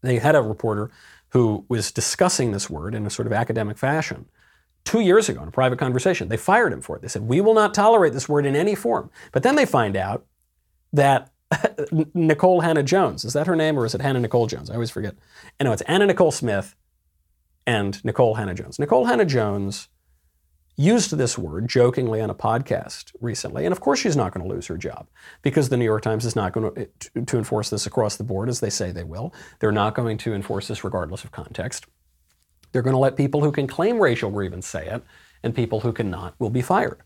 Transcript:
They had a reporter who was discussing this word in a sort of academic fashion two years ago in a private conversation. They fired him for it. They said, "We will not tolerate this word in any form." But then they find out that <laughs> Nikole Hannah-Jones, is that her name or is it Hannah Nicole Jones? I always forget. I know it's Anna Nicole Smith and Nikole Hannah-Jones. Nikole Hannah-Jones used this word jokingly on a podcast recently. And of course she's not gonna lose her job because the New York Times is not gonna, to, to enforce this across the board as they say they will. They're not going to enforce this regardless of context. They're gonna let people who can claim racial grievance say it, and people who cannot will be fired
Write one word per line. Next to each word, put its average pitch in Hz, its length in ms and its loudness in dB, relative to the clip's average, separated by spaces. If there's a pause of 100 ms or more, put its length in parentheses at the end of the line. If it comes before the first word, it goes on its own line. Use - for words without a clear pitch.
They 123 180 2
had 151 160 4
a 143 60 6
reporter 107 500 -4 (380)
who 113 380 2
was 113 240 -2
discussing 131 600 0
this 98 180 -6
word 80 240 -8
in 107 140 -6
a - 20 -4
sort 113 160 -6
of 113 80 -2
academic 110 460 -2
fashion 151 460 -2 (600)
two 226 140 2
years 208 300 6
ago - 120 -4
in 76 60 -12
a - 40 -14
private 127 280 2
conversation. 127 480 0
They 110 100 -2
fired 196 360 2
him 65 80 -10
for - 140 -8
it. - 60 -14
They - 60 -12
said, 101 160 -6
"We 127 180 2
will 220 140 6
not 214 180 4
tolerate 202 400 6
this 131 160 -6
word 147 160 2
in 139 100 0
any 196 200 0
form." - 340 -4 (220)
But - 100 0
then 262 140 4
they 285 100 4
find 107 320 2
out 95 300 -4 (680)
that 139 440 4
<laughs> - 120 -6
Nikole 156 1080 2
Hannah-Jones, 156 640 2
is 117 80 -8
that 151 140 0
her 180 80 2
name 156 240 2
or 117 60 0
is 113 100 -4
it - 60 -2
Hannah 135 180 0
Nicole 117 260 2
Jones? 73 240 -8
I - 60 -8
always 117 160 -4
forget. 98 240 -8 (440)
I 139 40 0
know 135 80 2
it's 123 120 -2
Anna 190 220 2
Nicole 180 240 4
Smith 104 460 -4 (920)
and 101 380 0
Nikole 110 340 2
Hannah-Jones. 98 400 -8
Nikole 226 300 2
Hannah-Jones 110 800 0 (880)
used 185 420 2
this 131 180 0
word 85 320 -6
jokingly 120 540 4
on 107 80 -2
a 98 60 -6
podcast - 760 -4 (100)
recently. - 440 -6
And - 60 0
of - 80 -4
course 277 180 2
she's 190 180 0
not 101 180 0
gonna 90 140 -6
lose 87 200 -8
her 80 100 -6
job - 300 -10 (340)
because 139 280 2
the 135 80 2
New 120 80 2
York 107 180 0
Times 113 220 -2
is 113 100 -2
not 95 180 0
gonna, 110 160 -2
to, - 560 -10
to 127 140 -2
enforce 107 320 -4
this 104 160 -4
across 107 280 -2
the - 80 -10
board 104 240 -4
as 120 120 -4
they 110 100 -2
say 92 220 -4
they 87 120 -10
will. 95 300 -10 (260)
They're 110 120 2
not 107 240 2
going 113 240 -2
to 113 160 -4
enforce 98 320 -6
this - 160 -8
regardless 90 400 -6
of - 80 -16
context. - 560 -10 (840)
They're 123 120 0
gonna 135 160 4
let 135 160 4
people 143 260 0
who 147 100 2
can 147 140 0
claim 202 340 0
racial 120 300 2
grievance 95 380 -6
say 80 180 -8
it, - 180 -8 (380)
and 120 140 -4
people 110 240 -2
who 117 120 -2
cannot 92 460 -6
will 110 140 -2
be 127 100 0
fired 190 440 -2